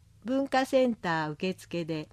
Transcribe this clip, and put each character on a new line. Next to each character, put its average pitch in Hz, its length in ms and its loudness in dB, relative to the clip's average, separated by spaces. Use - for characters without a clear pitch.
文 269 240 0
化 262 160 2
セ 262 220 4
ン 240 80 0
タ 160 340 -2
ー 151 40 -6
受 185 200 -4
付 170 320 -6
で 156 280 -6